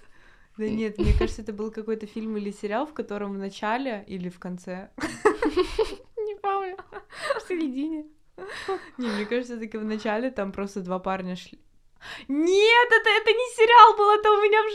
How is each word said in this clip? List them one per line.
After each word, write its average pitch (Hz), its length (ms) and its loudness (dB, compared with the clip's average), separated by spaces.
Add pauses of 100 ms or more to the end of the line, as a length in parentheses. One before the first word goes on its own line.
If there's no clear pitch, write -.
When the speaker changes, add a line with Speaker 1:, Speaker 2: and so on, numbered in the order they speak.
(560)
Speaker 1:
Да 214 120 -6
нет, 214 300 -6
мне 214 200 4
кажется, 220 240 -2
это 214 100 -10
был 214 200 -8
какой-то 214 340 -8
фильм 220 300 -8
или 208 160 -6
сериал, 214 340 -6
в 302 80 -18
котором 202 380 -8
в 196 60 -10
начале 214 680 -6
или 180 220 -10
в 175 100 -16
конце. 180 580 -14
<laughs> - 1200 -4
Speaker 2:
Не 415 200 -8
помню. 392 400 -6 (640)
В - 80 -18
середине. 302 580 -6 (920)
Speaker 1:
Не, 247 100 -4
мне 208 180 -4
кажется, 240 280 -4
все-таки 220 240 -10
в 214 60 -8
начале 214 460 -4
там 196 220 -6
просто 196 280 -8
два 185 200 -6
парня 185 340 -6
шли. - 240 -18 (720)
Нет, 403 640 4
это, 453 180 4 (100)
это 440 120 0
не 494 240 0
сериал 453 400 10
был, 415 160 4
это 427 180 4
у 415 120 4
меня 427 200 4
в 427 120 -2